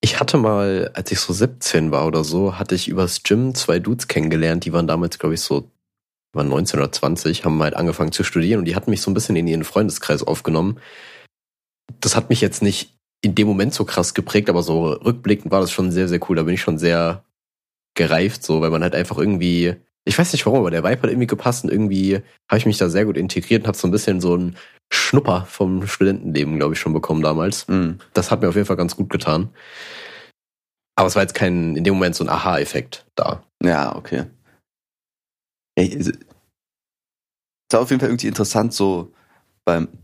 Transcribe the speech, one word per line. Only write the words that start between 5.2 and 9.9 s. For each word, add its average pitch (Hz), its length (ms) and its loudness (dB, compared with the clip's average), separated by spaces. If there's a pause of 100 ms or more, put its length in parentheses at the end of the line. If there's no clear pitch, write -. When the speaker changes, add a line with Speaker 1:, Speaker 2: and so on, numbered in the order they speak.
Speaker 1:
ich, 82 80 -4
so, - 300 -2 (640)
waren 71 160 0
neunzehn 73 300 0
oder 69 120 0
zwanzig, - 540 -2
haben 78 160 2
halt 76 140 0
angefangen 82 360 0
zu - 120 -2
studieren 90 360 2
und 87 60 -2
die 85 100 -2
hatten 101 160 -2
mich 98 100 0
so - 100 -2
ein 95 40 2
bisschen 104 200 0
in 85 120 0
ihren 80 160 0
Freundeskreis 78 600 -2